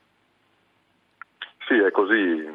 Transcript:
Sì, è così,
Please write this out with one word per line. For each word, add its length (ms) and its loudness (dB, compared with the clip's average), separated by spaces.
Sì, 140 2
è 120 4
così, 640 0